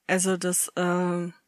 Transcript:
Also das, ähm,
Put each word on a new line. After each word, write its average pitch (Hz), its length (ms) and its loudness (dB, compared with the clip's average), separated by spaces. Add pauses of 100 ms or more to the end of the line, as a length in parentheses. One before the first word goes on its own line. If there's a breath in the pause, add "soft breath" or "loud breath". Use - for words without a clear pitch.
Also 185 300 2
das, 180 400 -2
ähm, 175 560 0 (140)